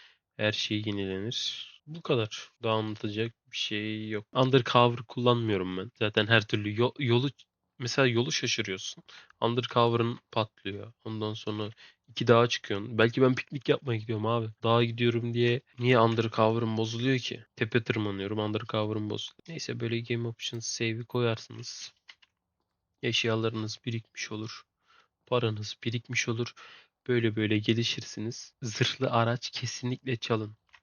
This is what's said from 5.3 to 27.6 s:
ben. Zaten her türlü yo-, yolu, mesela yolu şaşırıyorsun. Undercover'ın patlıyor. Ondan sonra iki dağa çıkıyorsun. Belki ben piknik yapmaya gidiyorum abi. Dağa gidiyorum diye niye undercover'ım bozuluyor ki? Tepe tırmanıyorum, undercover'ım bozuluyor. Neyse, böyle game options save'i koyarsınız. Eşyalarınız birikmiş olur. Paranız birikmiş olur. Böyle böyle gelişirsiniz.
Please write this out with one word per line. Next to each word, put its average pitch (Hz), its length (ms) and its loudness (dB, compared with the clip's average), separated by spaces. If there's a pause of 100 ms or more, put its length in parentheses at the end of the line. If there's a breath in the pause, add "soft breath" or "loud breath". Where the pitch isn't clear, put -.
ben. 98 220 -10
Zaten 107 280 2
her 110 200 4
türlü 107 340 -2
yo-, 127 180 2
yolu, 123 300 2 (500)
mesela 131 280 2
yolu 123 240 0
şaşırıyorsun. - 720 -4 (380 loud breath)
Undercover'ın 117 800 2 (120)
patlıyor. 104 600 -6 (100)
Ondan 107 300 -6
sonra 107 380 -6 (360 loud breath)
iki 120 200 -6
dağa 120 200 8
çıkıyorsun. 107 500 -6
Belki 117 240 4
ben 131 140 6
piknik - 340 -6
yapmaya 127 300 0
gidiyorum 110 260 -4
abi. 113 220 0 (160)
Dağa 117 200 6
gidiyorum 117 500 0
diye 120 280 2 (180)
niye 123 200 6
undercover'ım 113 800 4
bozuluyor 117 420 0
ki? 117 260 -10 (100)
Tepe 113 280 0
tırmanıyorum, 104 560 -2
undercover'ım 107 720 -2
bozuluyor. - 380 -10
Neyse, 123 320 -8
böyle 117 200 -4
game 117 280 -4
options 117 400 -8
save'i 113 360 -4
koyarsınız. 117 880 -4 (1120)
Eşyalarınız 113 800 0
birikmiş - 460 -8
olur. 110 320 -10 (640 soft breath)
Paranız 110 580 -2
birikmiş 120 460 -4
olur. 117 240 -4 (540 loud breath)
Böyle 117 280 2
böyle 107 240 2
gelişirsiniz. 113 1000 -2